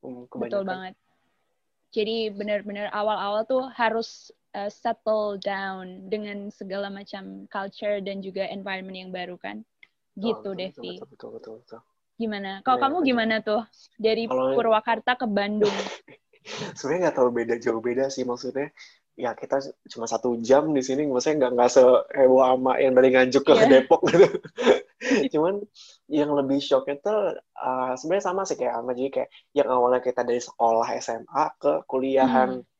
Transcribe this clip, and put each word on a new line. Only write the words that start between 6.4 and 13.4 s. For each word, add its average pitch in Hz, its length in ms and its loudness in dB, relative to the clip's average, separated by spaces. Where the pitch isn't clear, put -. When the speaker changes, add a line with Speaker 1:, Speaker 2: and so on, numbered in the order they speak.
Speaker 2:
segala 196 400 -10
macam 196 640 -14
culture 202 480 -6
dan 196 240 -8
juga 190 240 -6
environment 190 480 -10
yang 185 160 -14
baru 180 240 -10
kan. 202 240 -14
Speaker 1:
Betul, 190 80 -10
Speaker 2:
Gitu 220 320 -4
Speaker 1:
betul, - 0 -
Speaker 2:
deh, 190 160 -8
Speaker 1:
betul, - 100 -20
Speaker 2:
Vi. 180 140 -12
Speaker 1:
betul, 180 160 -18
betul, - 240 -18
betul, 110 240 -16
betul. - 200 -20
Speaker 2:
Gimana? 202 360 -6
Kalau 247 160 2
Speaker 1:
Iya, 254 80 0
Speaker 2:
kamu 285 80 0
Speaker 1:
betul. 277 160 2
Speaker 2:
gimana 226 320 0